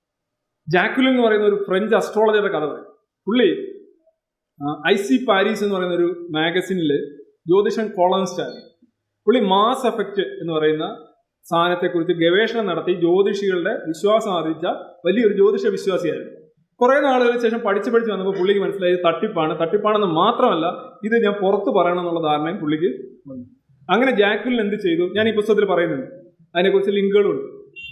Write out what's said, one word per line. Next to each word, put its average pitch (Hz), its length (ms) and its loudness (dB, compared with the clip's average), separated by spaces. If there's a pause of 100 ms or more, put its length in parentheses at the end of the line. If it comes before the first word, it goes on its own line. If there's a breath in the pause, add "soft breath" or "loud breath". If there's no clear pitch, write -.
(680)
ജാക്വിലിൻ 220 420 2
എന്ന് 247 120 2
പറയുന്ന 214 220 2
ഒരു 196 240 0
ഫ്രഞ്ച് 202 260 0
അസ്ട്രോളജറുടെ 214 520 2
കഥ 156 180 -2
പറയും. - 200 -8 (400)
പുള്ളി, 220 240 2 (1120)
ആ, 147 240 -6
ഐ - 80 6
സി 254 300 0
പാരീസ് 208 380 2
എന്ന് 202 120 0
പറയുന്ന 180 200 -2
ഒരു 175 360 -2
മാഗസിനിൽ 165 720 0 (420)
ജ്യോതിഷൻ 208 400 2
കോളംനിസ്റ്റ് 185 540 0
ആയിരുന്നു. 127 240 -10 (600)
പുള്ളി 247 140 4
മാസ് 226 480 2
എഫക്റ്റ് 196 340 -4
എന്ന് 165 320 -6
പറയുന്ന 156 520 -2 (380)
സാധനത്തെക്കുറിച്ച് 175 680 0
ഗവേഷണം 208 520 0
നടത്തി 170 280 -2
ജ്യോതിഷികളുടെ 190 800 0
വിശ്വാസം 208 580 -2
ആർജിച്ച 160 340 -4 (400)
വലിയൊരു 202 280 4
ജ്യോതിഷ 196 320 4
വിശ്വാസിയായിരുന്നു. 175 680 -2 (500)
കുറേ 262 200 4
നാളുകൾക്ക് 247 380 2
ശേഷം 226 200 0
പഠിച്ച് 214 320 -2
പഠിച്ച് 226 200 2
വന്നപ്പോൾ 190 260 -2
പുള്ളിക്ക് 196 240 2
മനസ്സിലായി, 180 320 0
ഇത് 175 140 0
തട്ടിപ്പാണ്. 165 540 -2
തട്ടിപ്പാണെന്ന് 208 460 0
മാത്രമല്ല, 180 580 2 (380)
ഇത് 214 200 0
ഞാൻ 202 100 2
പുറത്ത് 196 360 -2
പറയണം 175 300 2
എന്നുള്ള 170 280 -4
ധാരണയും 151 300 -2
പുള്ളിക്ക് 156 320 -2 (380)
വന്നു. 139 180 -16 (440)
അങ്ങനെ 247 220 2
ജാക്വിലിൻ 220 500 0
എന്ത് 202 140 -2
ചെയ്തു, 175 380 -2
ഞാൻ 220 160 0
ഈ 208 60 -2
പുസ്തകത്തിൽ 208 300 0
പറയുന്നുണ്ട്, 175 400 0 (500)
അതിനെക്കുറിച്ച് 196 360 2
ലിങ്കുകളും 196 400 2
ഉണ്ട്. 131 140 -4 (460)